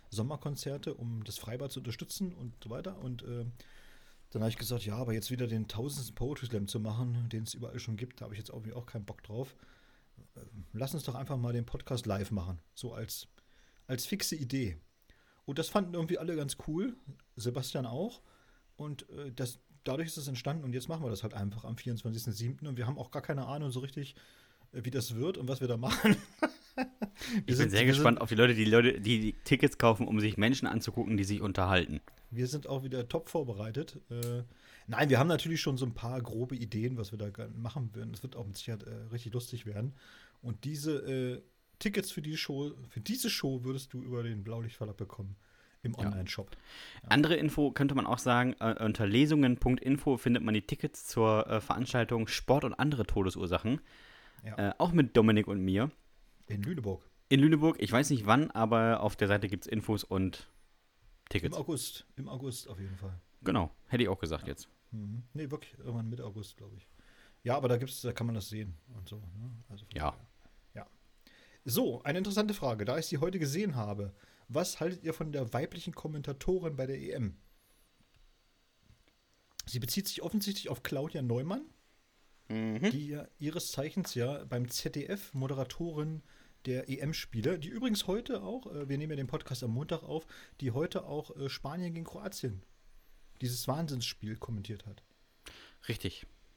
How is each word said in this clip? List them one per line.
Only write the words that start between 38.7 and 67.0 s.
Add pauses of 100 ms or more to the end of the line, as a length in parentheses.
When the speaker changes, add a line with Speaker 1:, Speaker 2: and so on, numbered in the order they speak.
Speaker 1:
äh, (180)
richtig
lustig
werden. (480)
Und
diese,
äh, (380)
Tickets
für
die
Show, (160)
für
diese
Show
würdest
du
über
den
Blaulichtverlag
bekommen (480)
im
Speaker 2:
Ja.
Speaker 1:
Online-Shop. (520)
Ja.
Speaker 2:
Andere
Info
könnte
man
auch
sagen,
äh,
unter
lesungen
punkt
info
findet
man
die
Tickets
zur,
äh,
Veranstaltung
Sport
und
andere
Todesursachen. (640)
Speaker 1:
Ja.
Speaker 2:
Äh,
auch
mit
Dominik
und
mir. (560)
Speaker 1:
In
Lüneburg. (200)
Speaker 2:
In
Lüneburg.
Ich
weiß
nicht
wann,
aber
auf
der
Seite
gibt's
Infos
und (800)
Tickets.
Speaker 1:
Im
August. (120)
Im
August
auf
jeden
Fall. (240)
Speaker 2:
Genau. (160)
Hätte
ich
auch
gesagt
Speaker 1:
Ja.
Speaker 2:
jetzt. (240)
Speaker 1:
Mhm. (100)
Nee,
wirklich
irgendwann
Mitte
August,
glaub
ich. (560)